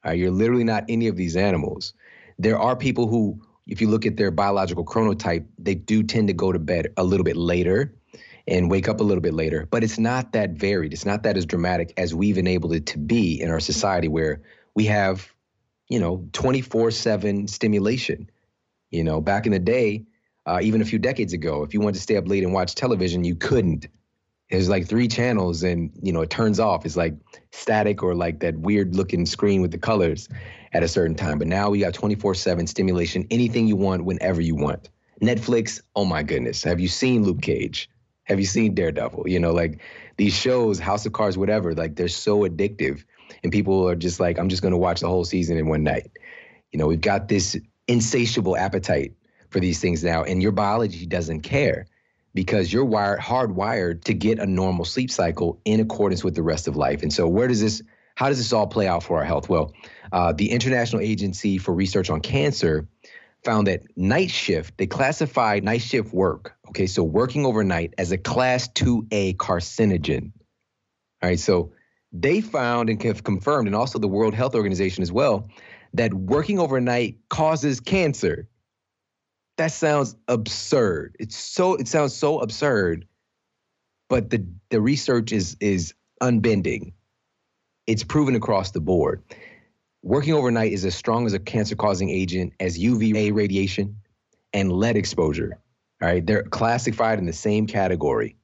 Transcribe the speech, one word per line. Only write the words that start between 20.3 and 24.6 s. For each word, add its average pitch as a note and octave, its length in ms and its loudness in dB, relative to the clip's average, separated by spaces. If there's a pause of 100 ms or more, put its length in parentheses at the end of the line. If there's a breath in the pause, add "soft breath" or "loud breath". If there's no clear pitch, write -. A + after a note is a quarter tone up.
uh, F2 160 0
even A2 180 2
a G#2+ 40 2
few A2 120 -2
decades A2 360 -2
ago, D#2 280 -4
if D2+ 120 -6
you G#2 80 2
wanted G#2 140 0
to F#2+ 60 -8
stay A2 140 0
up F2+ 120 0
late G2 160 2
and F2+ 100 0
watch F#2 200 0
television, F#2 500 0
you F2 120 0
couldn't. F2 520 0 (600)
There's, F#2 180 2